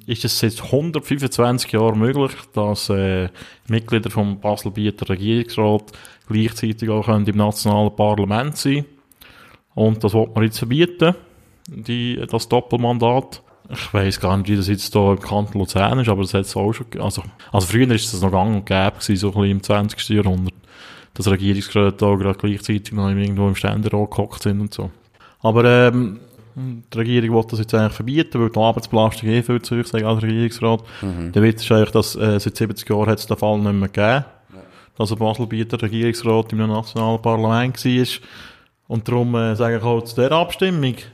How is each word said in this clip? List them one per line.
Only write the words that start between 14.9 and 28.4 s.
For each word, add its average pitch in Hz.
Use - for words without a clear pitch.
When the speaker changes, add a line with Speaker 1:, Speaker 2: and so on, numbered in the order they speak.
Speaker 1:
da 101
im 92
Kanton 104
Luzern 101
ist, 120
aber 98
das 95
hat's 98
auch 104
schon 117
ge-, -
also, 101
also 98
früher 123
ist 110
das 90
noch 95
gang 101
und 98
gäbe 95
gewesen, 101
so 101
ein 95
bisschen 101
im 95
zwanzigsten 104
Jahrhundert, 92
dass 101
Regierungsräte 98
da 101
gerade 95
gleichzeitig 104
noch 101
irgendwo 101
im 95
Ständerat 104
gehockt -
sind 101
und 101
so. 90
Aber, 113
ähm, 123
die 123
Regierung 117
will 110
das 113
jetzt 110
eigentlich 110
verbieten, 139